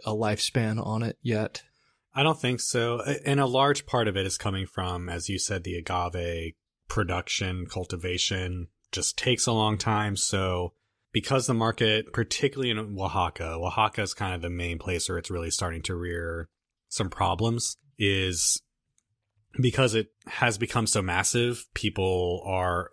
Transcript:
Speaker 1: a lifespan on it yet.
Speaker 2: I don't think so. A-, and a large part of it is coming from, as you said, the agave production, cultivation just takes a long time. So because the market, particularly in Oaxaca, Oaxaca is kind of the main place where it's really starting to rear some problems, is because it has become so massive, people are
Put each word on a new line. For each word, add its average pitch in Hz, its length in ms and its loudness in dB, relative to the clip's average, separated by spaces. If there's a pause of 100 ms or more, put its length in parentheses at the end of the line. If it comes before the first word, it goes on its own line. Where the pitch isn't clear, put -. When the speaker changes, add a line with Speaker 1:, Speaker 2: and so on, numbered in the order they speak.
Speaker 1:
a 110 60 -4
lifespan 110 760 0
on 110 180 -2
it - 180 -4
yet. 110 420 -2 (500)
Speaker 2:
I 135 100 2
don't 156 160 2
think 123 220 0
so. 117 440 0
A-, 143 220 -2
and 139 120 4
a 139 60 4
large 135 400 4
part 117 220 2
of 95 100 0
it 98 80 0
is 95 120 -4
coming 95 300 -2
from, 90 420 -4
as 85 200 -6
you 95 100 -2
said, 92 240 -4
the 87 120 -6
agave 85 800 -4 (340)
production, 92 760 -2
cultivation 90 1040 -4 (240)
just - 260 -2
takes 127 300 2
a 120 60 4
long 107 240 4
time. 107 380 0
So 92 580 0 (380)
because 131 360 0
the 131 80 2
market, 110 580 2
particularly 127 580 0
in 107 280 -4
Oaxaca, 87 580 0
Oaxaca 104 460 0
is 95 100 -4
kind 92 220 -4
of 85 60 -6
the 87 80 -4
main 87 280 -4
place 87 320 -2
where 87 80 -2
it's 85 140 -6
really 85 200 -4
starting 85 320 -2
to 95 120 -4
rear 85 540 -6 (400)
some 95 200 -2
problems, 104 680 0 (200)
is 95 640 2 (1000)
because 127 360 6
it 110 120 2 (200)
has 117 300 2
become 113 300 2
so 104 140 2
massive, 107 720 2
people 92 720 0
are 92 480 0